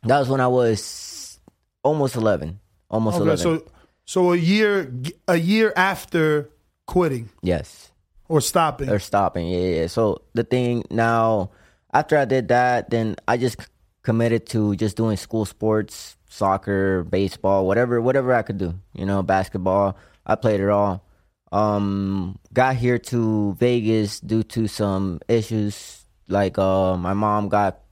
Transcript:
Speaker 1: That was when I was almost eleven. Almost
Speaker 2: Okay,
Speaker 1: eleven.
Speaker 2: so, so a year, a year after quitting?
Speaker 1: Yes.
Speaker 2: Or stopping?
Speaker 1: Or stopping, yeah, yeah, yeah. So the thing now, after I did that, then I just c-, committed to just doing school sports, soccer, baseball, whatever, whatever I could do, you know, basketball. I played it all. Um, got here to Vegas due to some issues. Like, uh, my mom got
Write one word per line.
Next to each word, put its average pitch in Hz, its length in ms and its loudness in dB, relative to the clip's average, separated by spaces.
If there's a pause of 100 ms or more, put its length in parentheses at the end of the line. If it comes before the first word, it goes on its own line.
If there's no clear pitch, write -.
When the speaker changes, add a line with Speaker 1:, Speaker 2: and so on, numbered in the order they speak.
Speaker 1:
That 131 160 4
was 127 80 0
when 135 120 2
I 127 60 4
was - 920 -2 (420)
almost 143 320 0
eleven. 98 460 -2 (280)
Almost 110 280 0
Speaker 2:
Okay, - 80 0
Speaker 1:
eleven. 160 180 0
Speaker 2:
so, 165 220 0 (400)
so 180 280 2
a 175 40 2
year, 190 580 0 (320)
a 185 100 2
year 202 380 2
after 160 760 0 (380)
quitting? 135 420 0 (140)
Speaker 1:
Yes. - 460 -4 (400)
Speaker 2:
Or 156 120 2
stopping? 147 480 0
Speaker 1:
Or 107 120 0
stopping, 90 480 -2
yeah, 90 100 -2
yeah, 90 220 0
yeah. 82 80 0
So 107 340 0 (120)
the 113 100 0
thing 120 440 -2
now, 113 600 0 (420)
after 151 240 2
I 143 100 4
did 123 200 0
that, 123 420 2
then 113 280 -2 (100)
I 120 100 2
just 120 240 -2
c-, - 60 -18 (380)
committed 117 460 0
to 104 260 0
just 101 200 -2
doing 110 200 0
school 110 280 -4
sports, - 720 -4 (120)
soccer, 95 720 0
baseball, 95 640 0
whatever, 120 340 2
whatever 127 320 2
I 117 100 2
could 98 140 -6
do, 87 180 -4 (200)
you - 100 -8
know, 98 200 0
basketball. 95 720 0 (280)
I - 120 0
played 107 240 0
it 98 80 0
all. 101 340 0 (480)
Um, 98 880 -2 (140)
got 127 240 0
here 123 220 0 (120)
to 107 440 0
Vegas 110 680 0
due 110 240 -2
to 110 240 -4
some 95 580 -2
issues. 110 760 -2 (240)
Like, 98 280 0
uh, 95 400 2
my 90 180 -2
mom 104 340 0
got 101 320 0 (120)